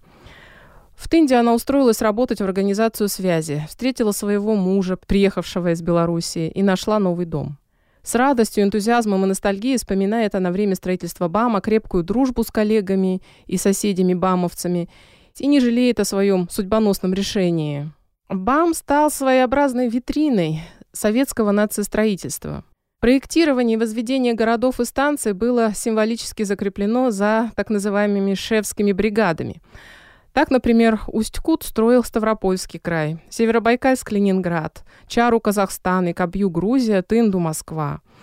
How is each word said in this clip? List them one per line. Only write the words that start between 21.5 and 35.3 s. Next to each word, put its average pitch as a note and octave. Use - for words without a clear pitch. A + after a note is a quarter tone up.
нацистроительства. G#3
Проектирование B3+
и A3
возведение A#3+
городов A#3
и A#3+
станций C#4
было A3+
символически A3
закреплено G3+
за G#3+
так G3+
называемыми G3+
шефскими G3+
бригадами. F#3+
Так, D4
например, A#3
Усть-Кут -
строил A#3
Ставропольский G#3
край, D#3+
Северобайкальск — A#3
Ленинград, F#3
Чару — A#3